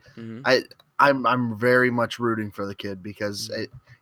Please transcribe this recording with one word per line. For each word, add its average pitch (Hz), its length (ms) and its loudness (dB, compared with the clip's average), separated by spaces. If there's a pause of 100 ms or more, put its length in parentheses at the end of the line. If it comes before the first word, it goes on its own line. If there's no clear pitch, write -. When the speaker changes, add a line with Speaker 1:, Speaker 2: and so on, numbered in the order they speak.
(160)
Speaker 1:
Mm-hmm. 113 280 -14
Speaker 2:
I, - 200 4 (340)
I'm, 135 280 4
I'm 117 320 0
very 123 320 4
much 120 280 -2
rooting 110 320 -2
for 101 160 -8
the 101 80 -8
kid 98 280 -10
because 104 480 -8
Speaker 1:
Mm-hmm. 110 140 -6
Speaker 2:
it, - 60 -14 (320)